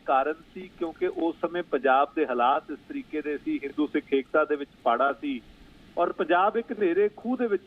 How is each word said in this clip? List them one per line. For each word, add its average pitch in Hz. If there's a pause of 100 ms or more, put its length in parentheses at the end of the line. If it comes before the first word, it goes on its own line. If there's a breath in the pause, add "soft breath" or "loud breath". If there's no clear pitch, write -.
ਕਾਰਨ 139 (200)
ਸੀ, 185
ਕਿਉਂਕਿ 170
ਉਸ 165
ਸਮੇਂ 175
ਪੰਜਾਬ 135
ਦੇ 151
ਹਾਲਾਤ 123
ਇਸ 139 (100)
ਤਰੀਕੇ 147
ਦੇ 147
ਸੀ, 151
ਹਿੰਦੂ 139
ਸਿੱਖ -
ਏਕਤਾ 151
ਦੇ 151
ਵਿੱਚ 143 (120)
ਪਾੜਾ 127
ਸੀ 139 (580)
ਔਰ 175
ਪੰਜਾਬ 185
ਇੱਕ 233
ਹਨੇਰੇ 202
ਖੂਹ 247
ਦੇ 247
ਵਿੱਚ 202